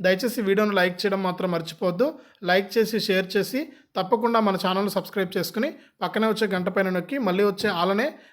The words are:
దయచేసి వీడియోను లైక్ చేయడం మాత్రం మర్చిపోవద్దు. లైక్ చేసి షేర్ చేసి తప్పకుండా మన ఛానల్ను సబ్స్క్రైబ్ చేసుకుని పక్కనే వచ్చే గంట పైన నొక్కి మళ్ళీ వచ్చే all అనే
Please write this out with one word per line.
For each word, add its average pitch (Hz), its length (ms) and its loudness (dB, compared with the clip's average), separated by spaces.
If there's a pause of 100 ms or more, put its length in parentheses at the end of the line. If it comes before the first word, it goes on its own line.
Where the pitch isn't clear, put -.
దయచేసి 190 420 2
వీడియోను 202 300 2
లైక్ 180 340 2
చేయడం 196 160 0
మాత్రం 180 280 -2
మర్చిపోవద్దు. 175 640 -2 (300)
లైక్ 190 340 2
చేసి 220 220 2
షేర్ 185 360 0
చేసి 262 320 -2 (280)
తప్పకుండా 226 440 2
మన 196 160 2 (100)
ఛానల్ను 190 220 0
సబ్స్క్రైబ్ 190 480 -4
చేసుకుని 220 360 -2 (300)
పక్కనే 214 240 0
వచ్చే 214 200 0
గంట 185 220 -2
పైన 190 200 0
నొక్కి 185 300 -2
మళ్ళీ 226 260 2
వచ్చే 202 260 0
all 180 200 0
అనే 233 240 0 (180)